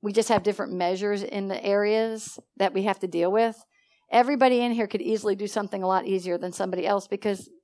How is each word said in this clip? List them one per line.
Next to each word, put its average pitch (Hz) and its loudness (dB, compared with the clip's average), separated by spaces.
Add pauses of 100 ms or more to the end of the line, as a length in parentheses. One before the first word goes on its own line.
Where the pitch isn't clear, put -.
We 208 -4
just 214 2
have 202 4
different 202 -4
measures 190 -2
in 196 -6
the - -6
areas 214 0 (180)
that 190 0
we 190 0
have 202 0
to 190 -4
deal 170 0
with. 220 2 (480)
Everybody 247 4
in 240 0
here 226 0
could 208 -2
easily 208 0
do 208 -4
something 202 -2
a 185 2
lot 185 2
easier 185 0
than 180 -6
somebody 185 -2
else 202 2
because 196 -4 (160)